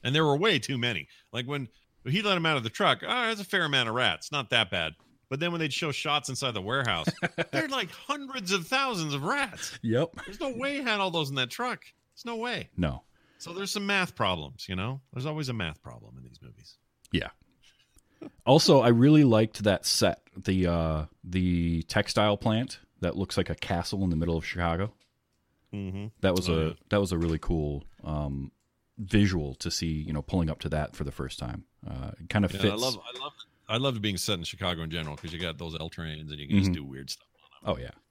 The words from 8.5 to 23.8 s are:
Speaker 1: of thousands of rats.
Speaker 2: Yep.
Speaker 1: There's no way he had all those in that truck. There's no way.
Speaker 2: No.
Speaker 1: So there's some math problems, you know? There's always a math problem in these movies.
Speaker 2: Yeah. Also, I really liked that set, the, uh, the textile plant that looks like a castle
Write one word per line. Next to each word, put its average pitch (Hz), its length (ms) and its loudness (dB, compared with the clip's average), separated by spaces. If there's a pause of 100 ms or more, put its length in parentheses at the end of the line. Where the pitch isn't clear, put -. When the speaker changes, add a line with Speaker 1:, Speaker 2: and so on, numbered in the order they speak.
Speaker 1:
of 175 140 0
thousands 226 480 0
of 135 80 -2
rats. 247 600 -4
Speaker 2:
Yep. 120 280 0 (160)
Speaker 1:
There's 196 140 -12
no 285 100 -2
way 262 280 -4
he 285 40 -4
had 220 180 0
all 190 120 0
those 156 180 -2
in 139 60 -4
that 127 140 0
truck. 240 340 -6 (300)
There's - 100 -20
no 233 120 -6
way. 220 400 -6
Speaker 2:
No. 76 260 -2 (360)
Speaker 1:
So 170 140 -14
there's 190 180 -6
some 202 160 -4
math 196 300 0
problems, 85 520 -2
you 92 80 -4
know? 123 240 -4 (120)
There's 127 140 -6
always 151 220 -4
a 127 40 -4
math 87 300 -4
problem 57 340 -18
in 65 80 -20
these 62 180 -20
movies. - 340 -20 (360)
Speaker 2:
Yeah. - 160 -2 (1160)
Also, 143 340 10
I 120 80 6
really 143 360 10
liked 110 400 4
that 98 200 4
set, - 360 2 (160)
the, 92 320 2
uh, 80 360 2 (200)
the 87 580 2
textile 104 540 2
plant 113 420 0 (220)
that 87 160 -2
looks 92 200 -4
like 92 140 0
a 92 40 -2
castle 95 500 -2